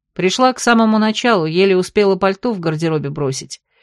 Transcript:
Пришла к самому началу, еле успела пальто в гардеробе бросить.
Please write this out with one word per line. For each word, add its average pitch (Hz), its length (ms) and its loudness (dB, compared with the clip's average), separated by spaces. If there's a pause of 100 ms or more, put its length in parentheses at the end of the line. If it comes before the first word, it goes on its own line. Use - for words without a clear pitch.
(140)
Пришла 254 380 0
к 254 80 -12
самому 226 380 2
началу, 214 480 0
еле 185 300 2
успела 190 400 0
пальто 196 360 -2
в 196 80 -6
гардеробе 160 500 -2
бросить. 143 500 -8 (220)